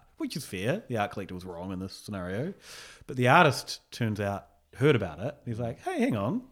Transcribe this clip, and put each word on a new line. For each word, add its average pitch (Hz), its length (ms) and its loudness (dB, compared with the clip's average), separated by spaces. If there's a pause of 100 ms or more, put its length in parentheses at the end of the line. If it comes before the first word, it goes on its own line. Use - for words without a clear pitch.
(160)
which 285 220 -6
is 139 80 -8
fair. 117 420 -2
The 120 80 -4
art 104 160 0
collector 95 240 -8
was 87 80 -10
wrong 90 300 -8
in 90 60 -6
this 98 140 -6
scenario, 101 600 -6 (520)
but - 120 -10
the 123 100 4
artist 151 540 6 (100)
turns 107 300 0
out 98 260 -2 (300)
heard 143 180 6
about 87 240 -2
it. 123 160 -4 (100)
He's 117 140 -6
like, 120 240 -6
"Hey, 359 160 -2
hang 233 160 2
on, 139 260 0 (100)